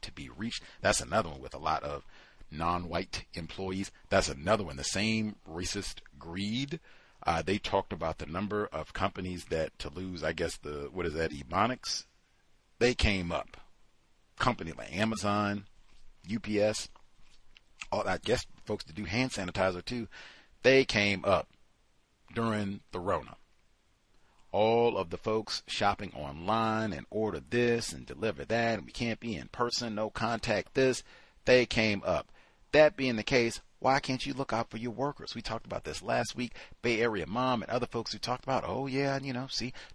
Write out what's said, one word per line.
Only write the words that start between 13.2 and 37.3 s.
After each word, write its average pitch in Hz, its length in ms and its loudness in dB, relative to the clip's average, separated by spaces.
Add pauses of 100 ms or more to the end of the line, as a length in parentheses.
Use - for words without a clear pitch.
up. - 260 -6 (800)
Company 92 400 0
like 58 180 -10
Amazon, 104 680 2 (640)
U 110 120 -2
P 104 220 2
S, 107 260 2 (1040)
all, 98 160 0
I 92 120 0
guess - 260 0 (180)
folks 104 220 -4
that 80 100 -16
do 104 100 -6
hand 123 260 0
sanitizer 92 520 0
too, 120 240 -6 (540)
they 135 240 10
came 101 400 2
up. 92 220 4 (840)
During 107 480 -2 (100)
the 113 80 -6
Rona. 82 380 -2 (1120)
All 110 460 4
of 92 120 -2
the 92 80 -6
folks 110 480 -2
shopping 101 480 0
online 107 800 -2
and 71 180 -8
order 101 300 -2
this 117 540 0
and 64 120 -12
deliver 82 400 -6
that, 117 340 0
and - 60 -10
we - 60 -16
can't 117 280 -4
be 113 160 -4
in 65 120 -8
person, 120 480 -2
no 107 140 -2
contact 110 640 0
this, 131 300 4 (420)
they 127 200 8
came 107 400 2
up. 87 260 0 (420)
That 151 240 10
being 131 180 0
the 107 80 0
case, 120 380 2 (180)
why 135 200 4
can't 131 260 -2
you 139 80 -4
look 131 200 -4
out 113 160 0
for - 80 -8
your 117 140 -6
workers? 131 420 -4
We 113 80 -8
talked 113 240 -6
about - 200 -6
this - 180 -6
last 120 320 0
week. 123 180 -6 (280)
Bay 117 200 2
Area 107 240 0
Mom 120 380 0